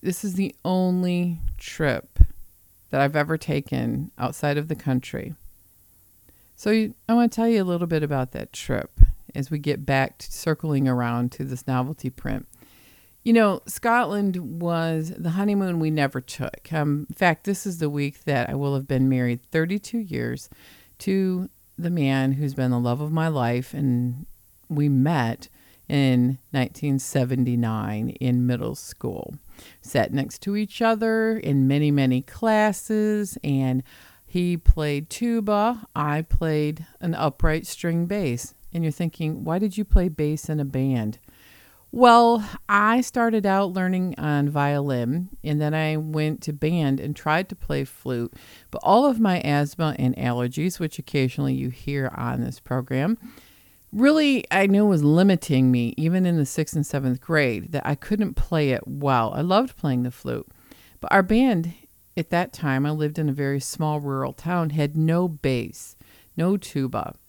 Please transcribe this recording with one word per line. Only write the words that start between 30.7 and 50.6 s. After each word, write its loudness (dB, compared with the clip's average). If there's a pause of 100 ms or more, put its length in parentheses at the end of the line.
other 2
in 2
many, 2
many 2
classes, 0
and 0 (420)
he 0
played 2
tuba, -2
I 0
played 0 (160)
an -2
upright 0
string -2
bass. -4 (180)
And -4
you're 0
thinking, -4
"Why -2
did -2
you -2
play 4
bass -4
in -2
a -2
band?" -2 (760)
Well, 6 (220)
I 2
started 0
out 2
learning 0
on 2
violin, 0 (160)
and 0
then 0
I 0
went -2
to -6
band 0
and -6
tried -2
to -10
play -4
flute. -6 (360)
But -10
all 6
of 2
my 2
asthma 0
and 0
allergies, -2